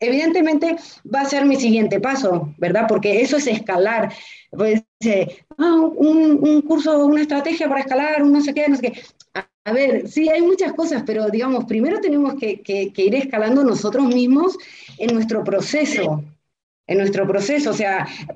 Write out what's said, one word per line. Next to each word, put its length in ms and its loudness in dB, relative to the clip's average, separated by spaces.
evidentemente 760 0
va 80 0
a 60 0
ser 180 0
mi 100 4
siguiente 440 2
paso, 580 -2
¿verdad? 300 0
Porque 340 2
eso 160 0
es 80 -2
escalar. 680 -2
Pues, 320 0
eh, 340 0
ah, 400 2
un, 460 4
un 200 4
curso, 440 2
una 160 4
estrategia 460 -2
para 120 0
escalar, 420 0
un 100 4
no 100 4
sé 100 -2
qué, 160 0
no 80 2
sé 60 -4
qué. 80 -18
A, 140 -10
a 80 -4
ver, 360 0
sí, 200 0
hay 140 2
muchas 320 2
cosas, 320 -2
pero, 240 -2
digamos, 340 -2
primero 360 -2
tenemos 340 0
que, 260 -6
que, 320 -4
que 120 -2
ir 100 2
escalando 500 0
nosotros 420 0
mismos 520 2
en 160 -2
nuestro 300 -2
proceso, 800 -2
en 100 0
nuestro 280 0
proceso. 440 -2
O 40 -2
sea, 320 -2